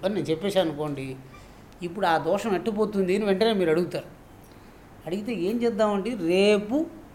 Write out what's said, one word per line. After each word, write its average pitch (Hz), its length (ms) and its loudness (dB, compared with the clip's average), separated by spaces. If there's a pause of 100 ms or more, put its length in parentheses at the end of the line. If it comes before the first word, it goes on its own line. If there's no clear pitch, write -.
అని 202 80 0
నేను 165 120 -2
చెప్పేశాను 165 440 0
అనుకోండి, 143 460 -6 (680)
ఇప్పుడు 175 240 -4
ఆ 165 100 4
దోషం 196 380 0
ఎట్టుపోతుంది 202 600 0
అని 214 100 0
వెంటనే 208 280 2
మీరు 185 160 2
అడుగుతారు. 160 360 0 (1000)
అడిగితే 202 280 -6
ఏం 208 300 -2
చేద్దామండి, 214 520 0
"రేపు, 202 680 2 (300)